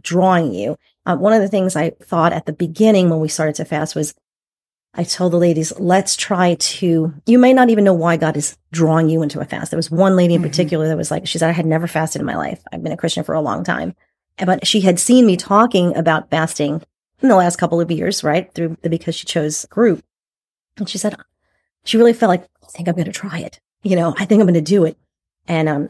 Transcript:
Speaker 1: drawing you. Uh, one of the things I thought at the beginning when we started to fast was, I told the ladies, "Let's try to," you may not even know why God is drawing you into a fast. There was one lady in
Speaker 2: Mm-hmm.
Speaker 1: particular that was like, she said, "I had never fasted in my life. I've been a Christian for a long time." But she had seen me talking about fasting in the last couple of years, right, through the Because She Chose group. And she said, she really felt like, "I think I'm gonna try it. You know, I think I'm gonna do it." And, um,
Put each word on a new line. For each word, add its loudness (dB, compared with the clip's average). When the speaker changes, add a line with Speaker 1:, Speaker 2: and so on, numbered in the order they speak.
Speaker 1:
drawing 0
you. -6
Uh, -2
one 0
of 4
the 0
things -2
I -2
thought 0
at -6
the -6
beginning 2
when 0
we -2
started -4
to -8
fast -6
was, -4
I -4
told -2
the 2
ladies, 0
"Let's 0
try 0
to," -2
you 6
may 6
not 6
even 4
know 4
why 2
God -2
is -8
drawing 2
you 0
into -6
a -8
fast. -10
There -4
was -4
one 2
lady 4
in 2
Speaker 2:
Mm-hmm. -4
Speaker 1:
particular -2
that -2
was -6
like, -6
she -6
said, 2
"I 0
had -2
never 0
fasted -4
in -6
my -8
life. -8
I've -10
been -6
a -8
Christian -4
for -6
a 0
long -6
time." -6
But 0
she 0
had 2
seen 6
me 4
talking 2
about 0
fasting -4
in 4
the 6
last 2
couple 0
of -2
years, -4
right, -2
through -6
the -4
Because -4
She -14
Chose -4
group. 0
And -8
she -10
said, -6
she -2
really 6
felt 0
like, -2
"I -20
think -10
I'm -2
gonna -4
try -10
it. -14
You 0
know, 0
I -4
think 4
I'm 4
gonna 4
do 2
it." -4
And, -2
um, -4